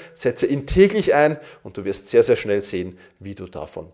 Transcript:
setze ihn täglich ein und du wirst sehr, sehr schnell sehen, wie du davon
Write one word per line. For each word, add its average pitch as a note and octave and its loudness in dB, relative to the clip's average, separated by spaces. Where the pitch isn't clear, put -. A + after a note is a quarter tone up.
setze - -2
ihn C#3 -2
täglich G3 4
ein D3+ 2
und - -16
du G2 -10
wirst - -6
sehr, A#2 4
sehr A#2+ 4
schnell G2+ -2
sehen, F2+ -8
wie G2 -14
du F#2+ -14
davon D#2+ -14